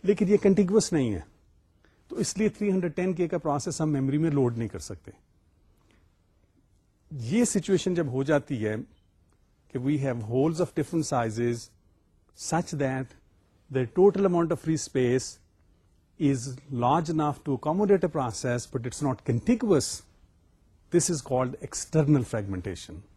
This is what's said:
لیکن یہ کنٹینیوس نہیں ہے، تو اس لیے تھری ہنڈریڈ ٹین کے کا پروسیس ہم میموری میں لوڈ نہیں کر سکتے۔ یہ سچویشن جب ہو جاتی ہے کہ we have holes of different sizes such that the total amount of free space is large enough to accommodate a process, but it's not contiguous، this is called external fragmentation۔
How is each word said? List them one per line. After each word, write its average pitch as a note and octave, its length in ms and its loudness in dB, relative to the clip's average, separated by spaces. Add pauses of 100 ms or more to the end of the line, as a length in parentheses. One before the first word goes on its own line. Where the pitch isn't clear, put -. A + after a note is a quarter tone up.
لیکن F#3+ 260 2
یہ G#3 120 6
کنٹینیوس G3 520 4
نہیں B2+ 200 2
ہے، F2 60 -4 (880)
تو - 80 -12
اس - 220 -4
لیے G#3+ 120 2
تھری G#3 220 -2
ہنڈریڈ F3 240 0
ٹین F#3 180 -2
کے E3 140 -2
کا E3+ 100 -4
پروسیس D3+ 440 -2
ہم D#3 120 0
میموری C3+ 240 0
میں D#3+ 140 2
لوڈ B2 260 2
نہیں A2+ 100 -4
کر F#2+ 120 -10
سکتے۔ - 320 -14 (2000)
یہ D3 340 0
سچویشن F#3+ 480 0
جب E3 180 0
ہو C3 120 -2
جاتی C3+ 420 0
ہے G#2+ 100 -2 (1000)
کہ C3 60 -4
we C#3 240 0
have A#2+ 260 -4
holes D#3 360 2
of - 140 -14
different D#3 300 -2
sizes A#2 560 -2 (720)
such - 440 -4
that C3 340 -4 (560)
the C3 120 0 (140)
total G3 320 6
amount E3+ 260 2
of - 80 -12
free D#3 200 0
space B2+ 440 0 (920)
is C#3 280 0 (360)
large D3+ 300 2
enough D3+ 320 0
to C3+ 120 -2
accommodate F#3+ 500 2
a D#3 80 -2
process, B2 580 -2
but B2 160 -6
it's - 180 -8
not - 220 -2
contiguous، F3+ 600 2 (1040)
this F3 200 2
is C#3+ 160 -4
called B2+ 280 0 (100)
external D3 640 2
fragmentation۔ F#2+ 680 -6 (200)